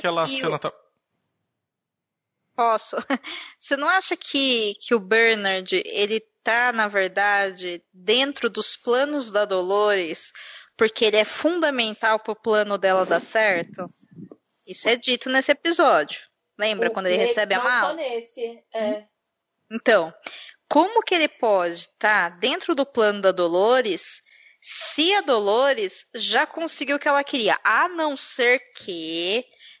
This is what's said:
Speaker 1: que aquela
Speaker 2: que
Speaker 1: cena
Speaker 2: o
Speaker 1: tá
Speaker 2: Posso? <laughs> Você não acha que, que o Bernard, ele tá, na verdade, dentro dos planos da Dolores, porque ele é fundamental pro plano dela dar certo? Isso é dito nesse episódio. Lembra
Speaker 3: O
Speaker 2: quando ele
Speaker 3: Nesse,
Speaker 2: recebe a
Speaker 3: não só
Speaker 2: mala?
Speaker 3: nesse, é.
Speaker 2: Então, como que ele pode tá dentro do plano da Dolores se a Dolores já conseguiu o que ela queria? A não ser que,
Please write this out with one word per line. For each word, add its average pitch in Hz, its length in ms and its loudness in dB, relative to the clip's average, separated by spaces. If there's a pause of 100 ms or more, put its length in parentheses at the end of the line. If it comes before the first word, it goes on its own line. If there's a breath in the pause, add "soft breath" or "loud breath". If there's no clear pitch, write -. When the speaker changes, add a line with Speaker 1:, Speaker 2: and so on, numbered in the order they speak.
Speaker 1:
que 185 80 -2
aquela 170 180 0
Speaker 2:
que 269 140 -6
Speaker 1:
cena 156 160 -2
Speaker 2:
o - 20 -4
Speaker 1:
tá 151 140 -6 (1800)
Speaker 2:
Posso? 226 400 0
<laughs> - 640 -8
Você - 180 -4
não 294 120 -2
acha 359 280 2
que, 247 640 0
que - 140 0
o 220 60 2
Bernard, 196 880 2
ele 208 340 -2 (220)
tá, 240 300 0
na 220 160 0
verdade, 190 920 -2 (100)
dentro 233 580 0
dos - 260 -4
planos 262 540 -2
da 208 140 2
Dolores, 190 880 0 (440 loud breath)
porque 220 280 0
ele 208 120 4
é 214 80 4
fundamental 240 920 0
pro 220 180 -8
plano 208 400 0
dela 185 300 2
dar 175 140 2
certo? 185 720 -2 (720)
Isso 185 220 -6
é 240 80 4
dito 247 340 -2
nesse 269 220 2
episódio. 269 640 2 (400)
Lembra 202 320 -2
Speaker 3:
O - 20 -8
Speaker 2:
quando 190 140 -4
ele 180 120 2
Speaker 3:
Nesse, 190 100 2
Speaker 2:
recebe 208 260 0
a 185 40 0
Speaker 3:
não - 60 -2
só 240 60 0
Speaker 2:
mala? 247 240 0
Speaker 3:
nesse, 233 680 -8 (120)
é. 214 300 -4 (640)
Speaker 2:
Então, 202 420 2 (560 loud breath)
como 427 340 2
que 381 120 -2
ele 311 140 2
pode 175 600 0 (100)
tá 202 300 2
dentro 269 460 -2
do 269 100 0
plano 208 380 2
da 190 100 6
Dolores 185 880 2 (400 soft breath)
se - 540 -2
a 403 80 2
Dolores 226 920 0
já 226 320 0
conseguiu 294 500 -4
o - 40 -2
que 302 80 -2
ela 285 160 2
queria? 220 400 0
A 254 240 2
não 311 280 -4
ser 247 440 0 (160)
que, 170 680 -4 (360 loud breath)